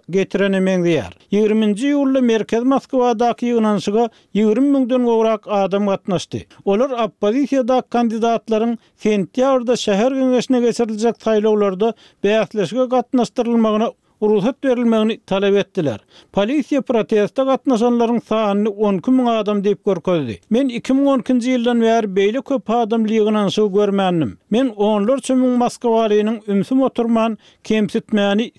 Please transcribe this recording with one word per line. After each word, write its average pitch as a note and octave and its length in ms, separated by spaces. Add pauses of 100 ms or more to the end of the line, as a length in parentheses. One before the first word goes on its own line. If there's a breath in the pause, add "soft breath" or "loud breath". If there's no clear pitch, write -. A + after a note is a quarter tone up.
getiren F#3+ 480
emeň F#3 300
diýär. B2+ 260 (180)
Ýigirminji G#3+ 600
ýylda C4+ 320
Merkez A3+ 380
Moskwadaky A#3+ 880
ýygnanşyga A3 580 (240 soft breath)
ýigirmi A3 400
müňden B3+ 320
gowrak A3+ 400
adam G3 480
gatnaşdy. F3 480 (240 loud breath)
Olar A3 240 (160)
oppozisiýadaky B3+ 840
kandidatlaryň A3+ 880 (200 soft breath)
sentýarda A#3 800
şäher G#3+ 340
geňeşine B3+ 540
geçiriljek A3 560
saýlawlarda G#3+ 720 (300 soft breath)
bäsleşige G#3+ 680
gatnaşdyrylmagyna A#3 1000 (300)
ruhsat G#3+ 420
berilmegini A3+ 640
talap G3 280
etdiler. D3+ 440 (340 loud breath)
Polisiýa B3+ 480
protestde G#3+ 600
gatnaşanlaryň A#3+ 840
sanyny G#3+ 420
on G3+ 280
iki G#3 140
müň B3+ 160 (120)
adam G#3 240
diýip G3+ 220
görkezdi. E3 540 (100)
"Men B3+ 200
iki A#3+ 240
müň C#4 140
on C4+ 120
ikinji B3+ 360
ýyldan A#3+ 260
bäri A3+ 260 (100)
beýle G#3+ 240
köp C4 280
adam A3+ 360
ýygnanşygy G#3+ 720
görmändim. F#3 600 (120)
Men B3+ 200
onlarça G#3+ 640
müň B3+ 240
Moskwalynyň A3+ 920
ümsüm G3+ 340
oturman, A#3 560 (260 soft breath)
kemsitmäni, G#3 960